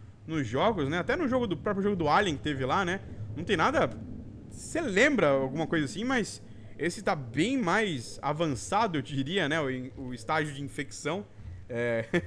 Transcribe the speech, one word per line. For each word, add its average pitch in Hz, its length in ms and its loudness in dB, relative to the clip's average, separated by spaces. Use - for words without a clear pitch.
nos 156 200 0
jogos, 147 440 2
né? 170 100 0
Até 240 160 2
no 330 120 0
jogo 240 200 2
do, 175 80 -2
próprio 196 280 -2
jogo 202 120 2
do 160 140 2
Alien 175 260 4
que - 80 -10
teve 135 220 -2
lá, 165 180 2
né? 180 160 0
Não 180 80 -6
tem 254 120 2
nada, 226 340 4
você - 320 -6
lembra 226 480 6
alguma 139 360 2
coisa 156 200 2
assim, 135 180 -4
mas 247 380 0
esse 170 240 -2
tá 190 140 2
bem 151 420 0
mais 180 640 2
avançado, 160 760 0
eu 135 40 2
diria, 147 460 0
né? 160 140 2
O, 131 460 -4
o - 60 -6
estágio 151 400 0
de 135 80 -8
infecção, 147 640 -6
é, 117 360 0